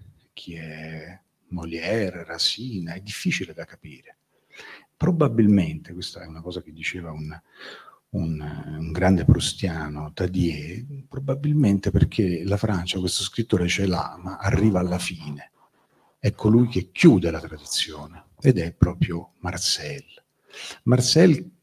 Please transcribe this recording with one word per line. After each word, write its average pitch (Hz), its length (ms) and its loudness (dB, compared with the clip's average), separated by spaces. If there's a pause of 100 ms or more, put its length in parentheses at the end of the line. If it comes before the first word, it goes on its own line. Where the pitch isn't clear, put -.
(320)
chi - 240 -16
è 80 640 -14 (280)
Molière, 87 760 -4
Racine, 87 680 -6
è 92 60 -12
difficile 104 520 -4
da 80 120 -12
capire. - 520 -20 (800)
Probabilmente, 107 960 4
questa 90 300 -12
è 85 40 -14
una 80 140 -16
cosa 87 220 -10
che 78 100 -20
diceva 82 400 -10
un, 78 260 -10 (720)
un, 82 300 -4 (380)
un 80 140 -6
grande 87 320 4
proustiano, 76 880 0
Tadier, 87 720 -2 (240)
probabilmente 135 840 0
perché 87 540 2
la 98 120 0
Francia 98 420 -2
questo 92 240 -2
scrittore 87 460 0
ce 98 180 0
l'ha, 87 340 -2
ma 90 180 -10
arriva 98 420 4
alla 90 180 -2
fine. 76 520 -10 (680)
È 104 140 0
colui 117 360 4
che - 220 -4
chiude 95 400 6
la 78 100 -6
tradizione, - 840 -10 (160)
ed 123 180 6
è 85 140 -4
proprio - 680 0
Marcel. 80 640 -6 (800)
Marcel, 156 680 4 (100)